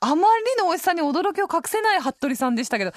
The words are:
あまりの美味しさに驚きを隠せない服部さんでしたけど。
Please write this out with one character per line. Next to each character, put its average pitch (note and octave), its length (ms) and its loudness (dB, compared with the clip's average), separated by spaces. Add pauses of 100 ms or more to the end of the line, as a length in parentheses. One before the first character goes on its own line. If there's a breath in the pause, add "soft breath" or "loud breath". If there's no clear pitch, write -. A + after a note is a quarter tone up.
あ B3 160 0
ま F#4 120 4 (100)
り A4 60 -4 (140)
の F#4+ 100 2
美 E4 60 2
味 F4 60 -2
し - 20 -10
さ F#4 120 2
に E4+ 80 -2
驚 D#4 320 0
き G4 80 -2
を - 20 0
隠 E4 220 -2
せ G#4+ 160 -2
な G#4+ 120 2
い F4+ 60 0
服 C4+ 280 -4
部 C4+ 60 -2
さ B3+ 160 -2
ん A#3+ 40 0
で A#3 100 -2
し - 40 -8
た A#3 100 -2
け G3+ 60 -2
ど。 F3+ 120 -4